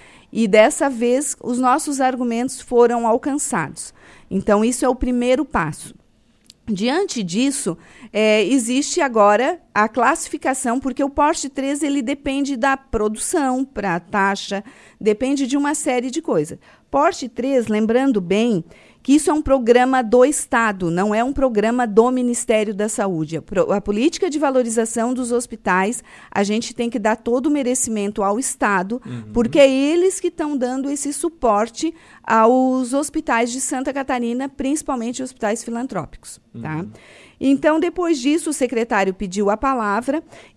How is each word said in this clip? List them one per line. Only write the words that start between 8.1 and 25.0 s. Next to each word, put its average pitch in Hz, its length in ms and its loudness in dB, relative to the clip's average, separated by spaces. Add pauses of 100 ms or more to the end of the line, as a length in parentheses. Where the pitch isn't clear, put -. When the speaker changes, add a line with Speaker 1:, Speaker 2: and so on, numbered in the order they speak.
Speaker 1:
é, 214 320 4
existe 254 560 0
agora 233 600 2 (140)
a 214 140 2
classificação, 262 920 -2
porque 262 240 -4
o 277 80 0
porte 294 380 0
três, 277 340 -4
ele 285 180 0
depende 277 560 -4
da 269 200 0
produção 254 880 -2
pra 196 340 -4
taxa, 196 640 -2 (380)
depende 254 480 0
de 269 80 0
uma 285 180 0
série 247 380 -2
de 320 100 -6
coisas. 165 360 -2 (300)
Porte 285 400 0
três, 254 380 0
lembrando 220 540 2
bem, 196 440 0 (380)
que 269 120 4
isso 302 160 4
é - 20 4
um 302 80 2
programa 254 600 4
do 247 220 6
Estado, 220 640 0
não 196 240 0
é 226 100 2
um 277 80 -4
programa 240 540 0
do 226 240 4
Ministério 240 640 0
da 208 140 -2
Saúde. 165 500 -4
A - 40 -8
pro-, 185 300 0
a 202 80 2
política 240 480 0
de 302 100 -4
valorização 233 760 0